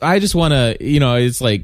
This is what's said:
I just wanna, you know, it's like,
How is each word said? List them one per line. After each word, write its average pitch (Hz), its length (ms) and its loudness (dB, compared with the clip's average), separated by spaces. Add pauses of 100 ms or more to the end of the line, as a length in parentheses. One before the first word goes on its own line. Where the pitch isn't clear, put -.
I 180 180 2
just 196 160 -2
wanna, 143 460 2
you 143 180 0
know, 127 160 2
it's 123 240 0
like, 110 240 -2